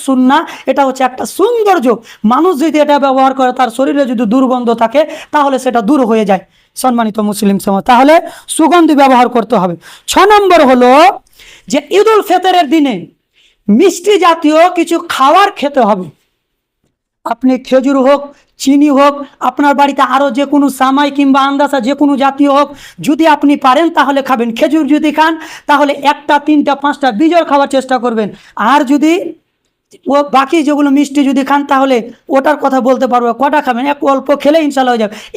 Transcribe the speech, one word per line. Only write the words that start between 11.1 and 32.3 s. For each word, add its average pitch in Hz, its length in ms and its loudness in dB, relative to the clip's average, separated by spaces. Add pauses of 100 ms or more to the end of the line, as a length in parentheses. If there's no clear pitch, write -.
যে 294 120 -2 (120)
ঈদুল 415 320 2
ফিতরের 359 460 0
দিনে 277 260 0 (720)
মিষ্টি 349 520 2
জাতীয় 330 400 2 (160)
কিছু 330 200 -2 (140)
খাবার 330 380 2 (120)
খেতে 285 240 -2
হবে। 196 220 -2 (1200)
আপনি - 280 -2 (140)
খেজুর 262 360 0
হোক, 277 180 2 (380)
চিনি 285 300 2
হোক, 285 240 2 (360)
আপনার 285 260 0
বাড়িতে 285 280 0 (120)
আরও 277 160 0
যে 285 140 -2
কোনো 285 260 0
সামাই 269 400 -2
কিংবা 277 360 0
আন্দাসা 277 400 -2
যে 285 80 -2
কোনো 285 220 0
জাতীয় 277 400 0
হোক, 285 100 0 (320)
যদি 302 260 -2 (100)
আপনি 294 220 0
পারেন 277 300 2 (100)
তাহলে 277 260 0
খাবেন। 247 320 -2
খেজুর 302 320 0
যদি 302 240 0
খান 311 220 0 (340)
তাহলে 285 260 0 (100)
একটা, 285 360 0
তিনটা, 294 360 0
পাঁচটা 285 360 -4
বিজোড় 320 340 0
খাওয়ার 277 300 0
চেষ্টা 262 240 -2
করবেন। 220 280 -4 (440)
আর 294 100 2 (100)
যদি 302 220 2 (1000)
ও - 20 2 (140)
বাকি 269 340 0
যেগুলো 294 280 0
মিষ্টি 277 320 0
যদি 269 260 0
খান 285 120 2 (100)
তাহলে 269 260 2 (320)
ওটার 277 320 0